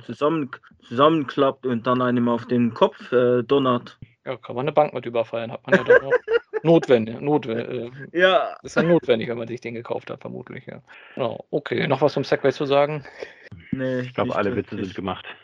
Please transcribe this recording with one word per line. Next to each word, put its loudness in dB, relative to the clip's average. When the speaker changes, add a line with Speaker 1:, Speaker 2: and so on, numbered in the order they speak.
Speaker 1:
zusammen-, -2
zusammenklappt 2
und -2
dann 2
einem 2
auf -2
den 2
Kopf, 0
äh, 4
donnert. 0
Speaker 2:
Ja, -8
kann -14
man -4
eine -2
Bank 2
mit -8
überfallen, -4
hat -14
man 4
ja -4
doch 6
noch 0
Speaker 1:
<laughs> -8
Speaker 2:
notwendig, 4
notwe-, -2
äh, -2
Speaker 1:
Ja. 4
Speaker 2:
ist -16
ja 4
notwendig, 2
wenn -6
man -8
sich -10
den -10
gekauft -8
hat, -12
vermutlich, -12
ja. -16
Genau, -6
okay, -2
noch 0
was 4
zum -2
Segway 0
zu -6
sagen? 0
Speaker 1:
Nee, -4
Speaker 3:
Ich -10
glaub, -2
Speaker 1:
nicht -4
Speaker 3:
alle 0
Witze -4
Speaker 1:
wirklich. -6
Speaker 3:
sind -14
gemacht. -8